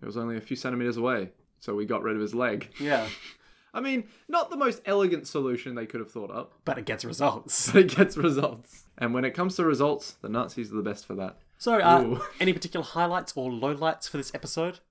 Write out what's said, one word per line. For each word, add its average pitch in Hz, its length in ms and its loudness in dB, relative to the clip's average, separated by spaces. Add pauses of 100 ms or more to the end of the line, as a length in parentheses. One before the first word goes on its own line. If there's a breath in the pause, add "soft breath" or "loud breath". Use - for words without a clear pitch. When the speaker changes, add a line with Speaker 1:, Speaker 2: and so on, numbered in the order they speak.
Speaker 1:
It - 60 -12
was 104 100 -8
only 117 200 -4
a 110 60 -6
few 131 140 -6
centimeters 123 420 -2
away, 117 320 0 (280)
so - 160 -6
we 104 120 -2
got - 160 -2
rid 110 140 -2
of 107 60 0
his 104 120 -4
leg. 120 440 -2
Speaker 2:
Yeah. 143 340 0
Speaker 1:
<laughs> - 600 -20
I 226 60 -4
mean, 262 240 -2 (240 loud breath)
not 320 220 2
the 320 60 -8
most 262 300 0
elegant 190 400 2
solution 127 480 -2
they 117 120 -6
could 117 140 -8
have 104 100 -10
thought 101 200 -8
up. 113 220 -10 (120)
Speaker 2:
But 135 140 -2
it 110 80 -10
gets 113 180 -6
results. - 640 0
Speaker 1:
<laughs> - 40 -2
But 196 100 10
it - 140 4
gets 185 200 4
results. 143 680 -2 (120)
And 120 160 -2
when 127 140 0
it 127 60 -2
comes 185 240 -2
to 175 80 2
results, 147 480 2 (100)
the 107 80 -10
Nazis 113 420 -4
are 107 40 -4
the 104 60 -2
best 101 240 -6
for 98 100 -8
that. 95 220 -8 (200)
Speaker 2:
So, 233 220 2
uh, 170 220 10
Speaker 1:
Ooh. - 200 0 (180)
Speaker 2:
any 185 140 4
particular 170 300 -4
highlights 175 520 -2
or 131 140 -2
lowlights 143 580 -2
for - 100 -8
this 135 160 -6
episode? 170 460 -4 (100)